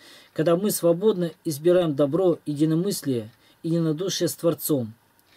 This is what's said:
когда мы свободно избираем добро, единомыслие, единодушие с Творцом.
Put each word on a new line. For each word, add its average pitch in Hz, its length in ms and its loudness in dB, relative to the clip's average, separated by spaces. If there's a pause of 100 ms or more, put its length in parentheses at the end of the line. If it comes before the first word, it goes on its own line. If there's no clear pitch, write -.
(340)
когда 165 220 2
мы 196 140 -2
свободно 175 640 0 (120)
избираем 165 520 2
добро, 151 500 2
единомыслие, 147 840 -2 (320)
единодушие 165 640 -2
с - 80 -4
Творцом. 147 580 -2 (440)